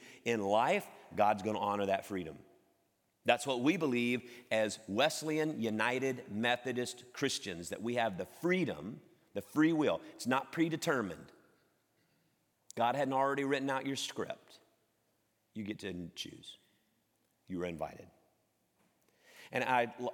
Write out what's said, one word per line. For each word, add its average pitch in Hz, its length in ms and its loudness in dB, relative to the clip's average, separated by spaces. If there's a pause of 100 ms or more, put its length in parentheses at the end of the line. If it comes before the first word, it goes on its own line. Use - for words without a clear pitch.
(260)
in 117 160 2
life, 120 440 4 (300)
God's 104 260 4
gonna 107 180 0
honor 101 260 2
that 95 180 2
freedom. 82 320 -6 (880)
That's 120 220 4
what 127 160 0
we 170 160 4
believe 123 520 0 (200)
as 110 360 0
Wesleyan 156 720 0
United 120 720 0
Methodist 120 760 0 (100)
Christians, 87 560 -4
that - 100 -8
we 117 140 -2
have 113 240 0
the 90 80 -6 (160)
freedom, 139 580 -2 (320)
the 101 80 -6
free 156 320 2
will. 131 300 2 (120)
It's - 120 -10
not 131 260 0
predetermined. 156 800 -2 (1400)
God 120 200 2
hadn't 135 180 0
already 139 300 2
written 139 260 0
out 135 160 -2
your 139 100 -4
script. - 600 -8 (960)
You 110 100 -8
get 104 140 -6
to 87 360 -8
choose. - 440 -14 (920)
You 90 120 -6
were 87 40 -2
invited. 78 440 -6 (1400)
And 127 120 0
I, 120 300 2 (200)